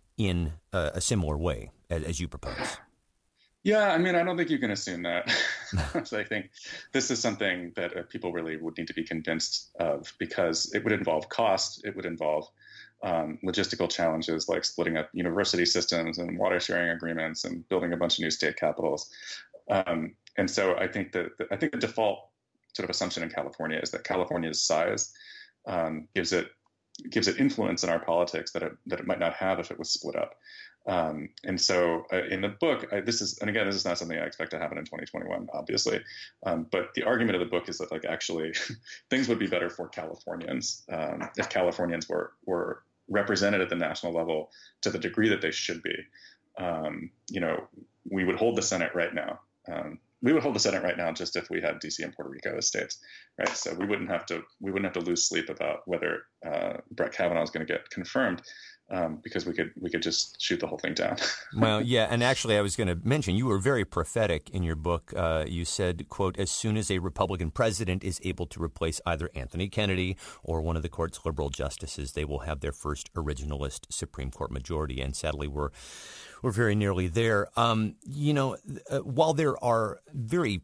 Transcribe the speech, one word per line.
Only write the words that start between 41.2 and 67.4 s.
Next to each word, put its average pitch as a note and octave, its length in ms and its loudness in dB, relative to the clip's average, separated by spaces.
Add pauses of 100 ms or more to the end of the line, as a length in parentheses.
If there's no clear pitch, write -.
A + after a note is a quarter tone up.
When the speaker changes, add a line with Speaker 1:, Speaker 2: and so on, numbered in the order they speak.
Speaker 2:
if - 140 0
Californians F2 580 2
were, - 240 -2 (140)
were F2+ 380 -2 (260)
represented G2+ 500 4
at F2+ 80 2
the F#2 80 0
national E2+ 380 -2
level D#2+ 360 0 (300)
to G#2 100 -2
the E2+ 80 0
degree F#2 300 2
that G2+ 140 4
they D#2+ 100 2
should - 320 -4
be. E2 120 -2 (600)
Um, D#2+ 520 -4 (200)
you F#2 120 -2
know, E2 260 0 (420)
we F#2+ 140 2
would F2+ 140 2
hold A#2 180 4
the G#2 60 2
Senate F2 340 0
right E2+ 180 0
now. - 280 -4 (280)
Um, D#2 300 -6 (220)
we C3 100 6
would D#3 100 6
hold C#3 140 2
the G2 60 2
Senate F#2 220 2
right F2 140 2
now E2+ 140 0
just E2 240 -4
if F2 140 -2
we F2 100 -2
had D#2 200 0
D D#2+ 100 -8
C D#2+ 140 -6
and D2+ 120 -8
Puerto - 160 -10
Rico - 260 -6
as - 80 0
states, - 320 -2 (400)
right? F#2+ 120 0
So - 240 -4
we F2+ 120 -2
wouldn't G2+ 240 -2
have E2+ 180 -2
to, E2 140 -4 (200)
we F#2+ 100 -4
wouldn't G2 240 -2
have F2 80 0
to F2 60 0
lose - 180 2
sleep E2 220 0
about D2+ 360 -4
whether, E2 360 -2 (280)
uh, D#2 280 0 (140)
Brett - 200 0
Kavanaugh E2+ 320 2
is D#2+ 60 0
gonna D#2 160 -4
get E2+ 240 -2
confirmed, G2 520 0 (480)
um, E2 320 0
because E2+ 240 -4
we F2 80 -2
could, D#2+ 240 -2
we F2 120 -6
could E2 120 0
just - 400 -2
shoot F2 200 0
the E2 60 -2
whole - 100 -6
thing - 160 -2
down. - 280 0
<laughs> - 60 0 (280)
Speaker 1:
Well, G#2+ 260 6
yeah, A#2 280 4
and A#2+ 140 4
actually A#2 340 4
I G#2 40 6
was G2+ 140 0
gonna F2+ 280 2
mention, A2+ 320 4
you B2 120 2
were G2+ 100 4
very A2+ 260 4
prophetic F2 640 0
in F#2 140 0
your E2 120 2
book. E2 400 0
Uh, D#2+ 320 2
you E2+ 180 -2
said, F2 440 0
quote, F#2 300 0
"As F#2+ 120 0
soon G#2+ 260 0
as G#2 120 0
a F#2 100 2
Republican F2+ 520 0